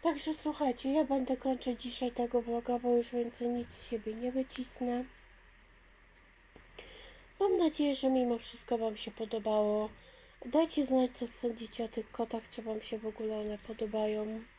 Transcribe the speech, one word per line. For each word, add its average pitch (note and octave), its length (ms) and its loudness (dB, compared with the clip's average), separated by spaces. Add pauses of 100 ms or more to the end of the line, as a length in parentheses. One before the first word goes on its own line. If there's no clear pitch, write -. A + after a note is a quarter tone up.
Także D#4 300 2
słuchajcie, C#4 600 0
ja D#4 100 6
będę C4 340 2
kończyć B3+ 440 0
dzisiaj A#3+ 300 -2
tego A#3+ 300 2
vloga, A#3+ 380 -2
bo A#3+ 180 4
już A#3 140 0
więcej A#3+ 360 -2
nic A#3+ 220 -2
z - 200 -12
siebie G#3+ 240 -4
nie B3 180 -2
wycisnę. B3+ 760 -2 (2250)
Mam F#4+ 180 4
nadzieję, D4+ 380 4
że C4 140 2
mimo B3 280 4
wszystko A#3+ 400 -4
wam A3 200 0
się - 140 -8
podobało. G#3+ 800 2 (560)
Dajcie D4+ 400 4
znać, B3+ 320 4
co A#3+ 100 -2
sądzicie A#3 560 -4
o A3 40 -4
tych A3 240 -6
kotach, A3+ 380 -4
czy - 120 -10
wam A3 200 -4
się - 160 -6
w A3 100 -6
ogóle G#3+ 320 -4
one G#3 180 -4
podobają. G#3+ 840 -2 (180)